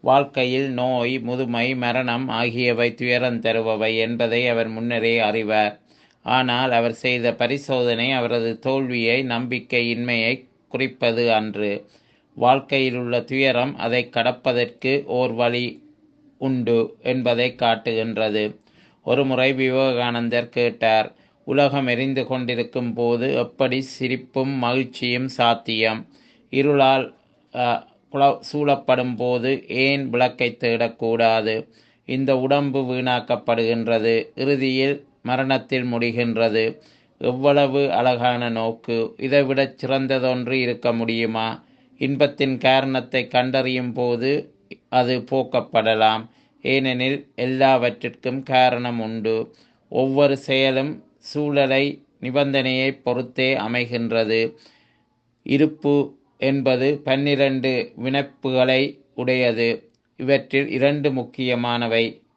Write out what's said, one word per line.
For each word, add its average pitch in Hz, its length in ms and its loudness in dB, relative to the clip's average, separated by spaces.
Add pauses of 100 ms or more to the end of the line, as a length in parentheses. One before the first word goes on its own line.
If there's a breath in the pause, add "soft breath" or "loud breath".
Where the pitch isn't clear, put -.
வாழ்க்கையில் 135 680 0
நோய், 123 500 -2
முதுமை, 120 560 -4
மரணம் 123 520 -2
ஆகியவை 120 680 0
துயரம் 123 480 -2
தருபவை 110 560 0
என்பதை 117 500 0
அவர் 113 200 0
முன்னரே 117 520 0
அறிவார். 107 600 0 (460 soft breath)
ஆனால் 127 460 0
அவர் 117 220 2
செய்த 120 400 0
பரிசோதனை 123 800 -2
அவரது 117 480 -2
தோல்வியை, 127 640 0
நம்பிக்கையின்மையை 120 1080 -2 (340)
குறிப்பது 120 680 0
அன்று. 107 360 -2 (680 soft breath)
வாழ்க்கையிலுள்ள 123 840 0
துயரம், 131 560 0
அதை 120 320 -2
கடப்பதற்கு 123 960 -2
ஓர் 123 280 -2
வழி 120 480 -2 (560)
உண்டு 117 640 0
என்பதை 123 540 0
காட்டுகின்றது. 110 880 -2 (600 soft breath)
ஒருமுறை 131 480 2
விவேகானந்தர் 120 960 0
கேட்டார், 117 580 2 (400 soft breath)
"உலகம் 139 400 2
எரிந்து 127 380 0
கொண்டிருக்கும் 123 680 -4
போது 120 400 0
எப்படி 127 480 0
சிரிப்பும் 131 760 -4
மகிழ்ச்சியும் 127 680 -2
சாத்தியம்? 113 720 0 (520 soft breath)
இருளால், 135 600 2 (420)
அ, 123 100 0 (460)
குழ-, 139 280 2
சூழப்படும் 131 760 0
போது 123 520 -2
ஏன் 135 420 0
விளக்கை 120 500 0
தேடக்கூடாது? 113 960 0 (500 soft breath)
இந்த 131 340 0
உடம்பு 139 420 0
வீணாக்கப்படுகின்றது, 117 1500 0
இறுதியில் 135 720 0 (160)
மரணத்தில் 131 640 -2
முடிகின்றது. 117 1000 0 (340 soft breath)
எவ்வளவு 139 760 2
அழகான 120 580 0
நோக்கு! 113 680 -4
இதைவிடச் 135 600 0
சிறந்ததொன்று 127 760 -2
இருக்க 123 420 -2
முடியுமா?" 113 540 -2 (500 soft breath)
இன்பத்தின் 135 600 0
காரணத்தை 131 720 0
கண்டறியும் 127 640 -2
போது 123 600 -2 (360)
அது 127 300 2
போக்கப்படலாம். 110 1040 2 (380 soft breath)
ஏனெனில் 131 760 0
எல்லாவற்றிற்கும் 127 1080 0
காரணம் 123 560 2
உண்டு. 110 560 -4 (340 soft breath)
ஒவ்வொரு 135 480 2
செயலும் 135 640 0 (160)
சூழலை, 143 640 0 (380)
நிபந்தனையை 131 800 0
பொறுத்தே 123 540 -2
அமைகின்றது. 113 840 -2 (1080 soft breath)
இருப்பு 143 720 2 (220)
என்பது 135 600 2
பன்னிரண்டு 135 960 0 (100)
வினைப்புகளை 131 920 0 (180)
உடையது. 120 540 2 (480)
இவற்றில் 135 520 0
இரண்டு 143 420 0
முக்கியமானவை. 120 1120 -2 (160)